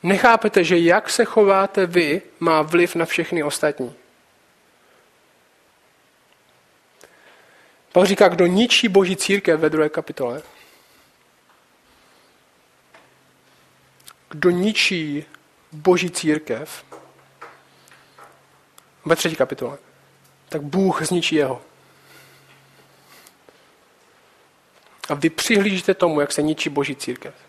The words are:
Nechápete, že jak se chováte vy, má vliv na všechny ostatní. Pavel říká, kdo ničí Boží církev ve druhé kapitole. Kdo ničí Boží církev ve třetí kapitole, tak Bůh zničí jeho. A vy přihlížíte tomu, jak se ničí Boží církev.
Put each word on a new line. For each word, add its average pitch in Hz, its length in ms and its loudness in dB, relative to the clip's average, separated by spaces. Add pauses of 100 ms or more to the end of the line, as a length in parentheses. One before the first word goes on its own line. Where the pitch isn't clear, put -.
Nechápete, 202 600 4
že 170 140 2
jak 170 320 2
se 240 140 0
chováte 196 640 2
vy, 165 360 0 (180)
má 160 220 2
vliv 170 320 0
na 170 100 0
všechny 160 380 -4
ostatní. 143 520 -4 (4000)
Pavel 180 140 4
říká, 190 220 4
kdo 175 180 2
ničí 226 420 2
Boží 185 280 2
církev 190 440 0
ve 156 100 0
druhé 156 180 0
kapitole. 151 540 -8 (3750)
Kdo 160 220 -2
ničí 175 760 -2 (480)
Boží 170 380 0
církev 151 760 -6 (2250)
ve 160 120 2
třetí 160 200 -4
kapitole, - 420 -4 (720)
tak 151 140 -8
Bůh 175 400 0
zničí 165 320 -2
jeho. 135 280 0 (3500)
A 151 60 -4
vy 151 160 0
přihlížíte 196 640 0
tomu, 160 260 0
jak 143 120 -2
se 147 100 -2
ničí 151 260 -4
Boží 139 280 -4
církev. - 380 -12 (140)